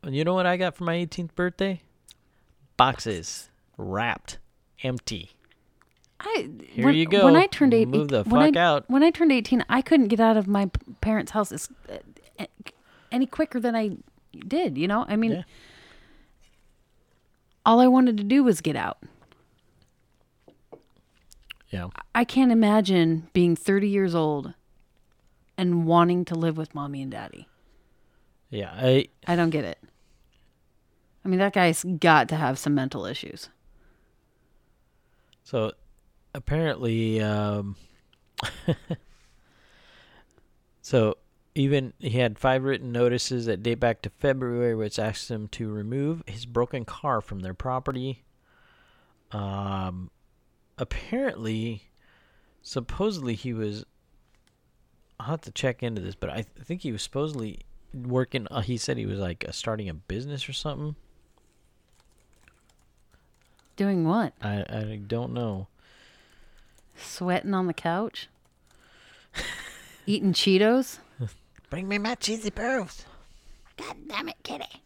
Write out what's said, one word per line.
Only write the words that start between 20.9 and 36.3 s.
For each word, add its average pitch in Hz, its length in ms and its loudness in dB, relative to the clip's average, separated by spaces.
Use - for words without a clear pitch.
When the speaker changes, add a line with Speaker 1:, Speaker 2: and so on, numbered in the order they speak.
Speaker 1:
Yeah. 90 180 -6
Speaker 2:
I 240 100 4
can't 254 280 6
imagine 190 800 6
being 175 240 6
thirty 196 320 2
years 196 260 2
old 156 400 0
and 175 280 2
wanting 170 400 6
to 175 80 -6
live 165 220 0
with 156 180 -10
mommy 139 280 -8
and 135 80 -10
daddy. - 380 -14
Speaker 1:
Yeah, 101 260 -8
I 131 320 4
Speaker 2:
I 175 100 2
don't 170 140 2
get 151 140 -2
it. 85 140 -8
I 196 40 -4
mean, 185 100 2
that 196 140 2
guy's 175 320 4
got 160 440 6
to 156 80 -2
have 131 220 0
some 147 160 0
mental 131 320 -2
issues. - 420 -12
Speaker 1:
So, 110 280 -2